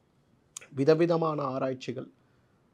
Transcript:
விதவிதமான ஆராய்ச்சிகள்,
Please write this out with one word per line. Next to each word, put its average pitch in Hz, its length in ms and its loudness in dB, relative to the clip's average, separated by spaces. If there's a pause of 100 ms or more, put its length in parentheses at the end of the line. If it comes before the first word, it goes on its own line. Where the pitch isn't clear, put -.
(720)
விதவிதமான 160 760 2
ஆராய்ச்சிகள், 131 600 -6 (640)